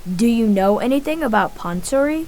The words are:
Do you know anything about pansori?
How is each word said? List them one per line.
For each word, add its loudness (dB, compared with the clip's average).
Do 0
you 2
know 2
anything -2
about 0
pansori? -2